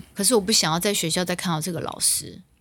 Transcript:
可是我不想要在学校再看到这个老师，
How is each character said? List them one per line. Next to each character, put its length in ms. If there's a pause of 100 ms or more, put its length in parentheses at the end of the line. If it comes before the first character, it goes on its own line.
(140)
可 80
是 120
我 60
不 100
想 220
要 60
在 160
学 160
校 140
再 100
看 180
到 80
这 120
个 80
老 200
师， 400 (200)